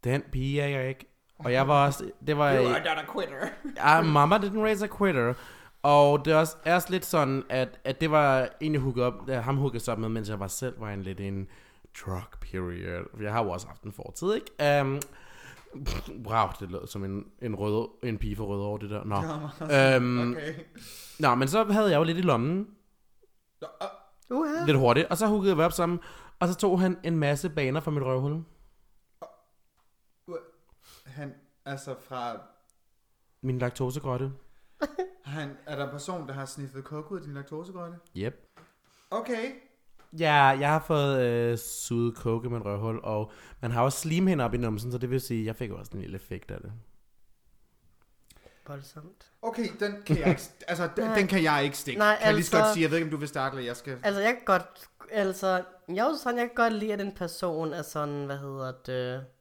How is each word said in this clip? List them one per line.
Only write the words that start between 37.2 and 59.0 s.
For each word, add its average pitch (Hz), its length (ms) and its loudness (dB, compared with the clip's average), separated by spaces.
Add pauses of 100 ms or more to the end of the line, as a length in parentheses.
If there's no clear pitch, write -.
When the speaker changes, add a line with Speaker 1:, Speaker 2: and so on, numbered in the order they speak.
Speaker 2:
din 147 100 -12
laktosegrotte? 170 600 -12 (200)
Speaker 1:
Yep. 107 320 -8 (600)
Speaker 2:
Okay. 233 420 -4 (640)
Speaker 1:
Ja, 156 160 4
jeg 139 340 6
har 156 180 4
fået, 143 340 2
øh, 120 380 2
suget 117 580 -2
coke 113 300 -2
i 120 40 -6
mit 113 140 -6
røvhul, 107 380 -4
og 107 280 -4 (300)
man 117 100 -4
har 120 120 2
også 139 160 2
slimhinder 165 460 2
op 117 100 0
i - 20 0
numsen, 117 360 -2
så 123 60 -4
det 123 120 -4
vil 131 100 0
sige, 113 260 -4
jeg 110 100 -6
fik - 140 -8
også 104 240 -12
en 98 60 -8
lille 95 160 -10
effekt - 340 -12
af 92 100 -8
det. - 120 -14 (2000)
Speaker 3:
Voldsomt. 147 640 -18 (120)
Speaker 2:
Okay, 226 260 -2 (120)
den 202 160 -2 (100)
kan 151 120 4
jeg 151 100 2
ikke 175 120 0
st-, - 260 -18
Speaker 3:
<laughs> - 20 -12
Speaker 2:
altså, 170 280 -4
den, 220 80 0
Speaker 3:
Nej. 220 140 0
Speaker 2:
den 196 80 4
kan 185 160 2
jeg 147 220 4
ikke 139 140 -4
stikke. 139 200 -6
Speaker 3:
Nej, 214 180 6
Speaker 2:
Kan 220 100 0
jeg 214 80 6
lige 170 100 2
så - 80 -2
godt 220 80 6
Speaker 3:
altså, 214 140 6
Speaker 2:
sige, 170 80 2
jeg 156 80 4
ved 165 80 2
ikke, 165 80 0
om 151 40 -6
du 156 60 -4
vil 147 120 -6
starte, 135 280 -4
eller 127 120 -6
jeg 120 80 -6
skal. 131 260 -10
Speaker 3:
altså, 202 180 0
jeg 214 140 4
kan 247 100 -12
godt, 185 180 4 (500)
altså, 190 500 0 (260)
jeg 175 160 -4
er 285 60 2
jo 311 60 -2
sådan, 240 220 -2
jeg 240 100 0
kan 240 60 -12 (100)
godt 233 80 2
lide, 214 200 -2
at 202 80 -4
en 196 120 -6
person 165 600 -4
er 160 100 -8
sådan, 147 440 -4
hvad 139 120 -6
hedder 135 340 -8 (140)
det 127 380 -6 (160)